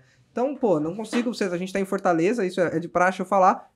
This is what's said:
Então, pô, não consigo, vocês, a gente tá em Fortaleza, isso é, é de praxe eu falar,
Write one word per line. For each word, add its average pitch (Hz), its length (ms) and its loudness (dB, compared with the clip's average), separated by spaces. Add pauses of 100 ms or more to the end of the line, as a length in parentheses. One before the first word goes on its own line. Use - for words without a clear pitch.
(300)
Então, 262 240 -2
pô, 196 240 2
não 160 160 -4
consigo, 226 400 -4
vocês, 190 180 -4
a 175 60 -4
gente 185 140 -8
tá 196 80 -2
em 196 40 -2
Fortaleza, 190 640 0
isso 180 140 -4
é, 160 160 0
é - 20 -2
de 165 80 -6
praxe 180 340 0
eu 180 60 -6
falar, 196 500 4